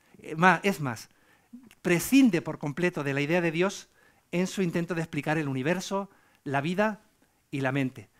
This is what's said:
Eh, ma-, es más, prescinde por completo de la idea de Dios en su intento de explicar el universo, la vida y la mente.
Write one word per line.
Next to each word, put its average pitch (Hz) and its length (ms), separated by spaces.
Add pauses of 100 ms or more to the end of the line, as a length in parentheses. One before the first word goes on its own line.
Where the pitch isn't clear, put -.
(200)
Eh, - 160
ma-, 170 280
es 196 160
más, 131 300 (720)
prescinde 175 600
por 156 180
completo 170 440
de 139 100
la 139 80
idea 160 200
de 170 100
Dios 180 380 (420)
en 180 160
su 196 140
intento 175 320
de 165 80
explicar 151 360
el 156 100
universo, 180 600 (340)
la 139 180
vida 185 400 (480)
y 139 120
la 131 100
mente. 127 380 (100)